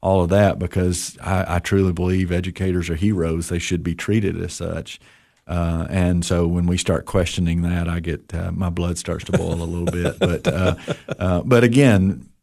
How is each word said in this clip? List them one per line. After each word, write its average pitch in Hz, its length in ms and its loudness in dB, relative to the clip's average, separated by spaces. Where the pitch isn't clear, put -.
all 95 200 2
of 87 80 2
that, 98 300 4
because 90 600 -2
I, 90 340 -2
I 87 40 4
truly 95 320 2
believe 90 400 0
educators 90 580 -2
are 85 60 -2
heroes. 85 540 0
They 87 100 -2
should 82 240 -4
be 85 120 -2
treated 98 460 -2
as 87 120 -8
such. 82 460 -8
Uh, 85 420 -2
and 87 340 2
so 87 240 2
when 87 200 0
we 90 100 2
start - 280 -2
questioning 87 580 0
that, 87 240 -2
I 85 120 -4
get, 82 340 -8
uh, 87 180 -4
my 87 180 -2
blood 87 280 -2
starts 85 280 -6
to - 60 -10
boil 85 300 0
a 85 40 -4
little 87 200 -4
bit. 87 340 -2
But, - 280 0
uh, 90 280 0
<laughs> - 240 -12
uh, 92 240 0
but 120 200 6
again 113 680 4